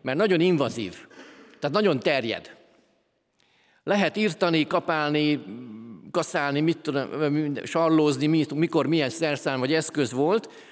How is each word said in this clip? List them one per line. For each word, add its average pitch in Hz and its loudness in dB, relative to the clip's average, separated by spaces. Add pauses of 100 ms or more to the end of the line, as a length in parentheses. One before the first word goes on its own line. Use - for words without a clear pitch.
mert 127 -4
nagyon 185 4
invazív, 117 0 (520)
tehát 147 -4
nagyon 190 2
terjed. 113 -2 (1300)
Lehet 196 2
írtani, 170 2
kapálni, 151 0 (680)
kaszálni, 147 -2
mit 160 0
tudom, 139 -4
ö, 151 -2
minden, 147 -2
sarlózni, 156 2
mit, 156 2
mikor 156 2
milyen 151 2
szerszám 143 -2
vagy 131 0
eszköz 151 0
volt, 156 0 (220)